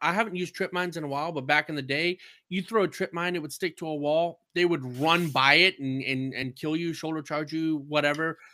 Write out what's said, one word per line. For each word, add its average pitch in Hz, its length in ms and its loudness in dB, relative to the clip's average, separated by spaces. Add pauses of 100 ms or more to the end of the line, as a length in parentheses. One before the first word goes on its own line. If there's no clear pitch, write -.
I 165 100 2
haven't 202 240 0
used 175 180 -4
trip 185 200 -4
mines 180 240 -2
in 156 60 -6
a 143 40 -6
while, 147 240 -4
but 135 140 -6
back 151 240 2
in 156 40 -4
the 147 60 -2
day, 151 380 -2 (320)
you 185 100 -2
throw 220 220 0
a 175 60 2
trip - 260 -6
mine, 175 200 -2
it 170 60 -2
would 151 120 -10
stick 170 260 -6
to 165 80 -10
a 156 80 -4
wall. 156 460 0 (140)
They 175 120 4
would 156 180 0 (140)
run 165 320 4
by 139 240 6
it 185 240 6
and, 135 240 -2
and, 131 320 -2
and 127 200 -6
kill 156 220 -2
you, 170 160 -2
shoulder 156 300 -6
charge 147 320 -6
you, 160 240 0 (100)
whatever. 147 500 0 (160)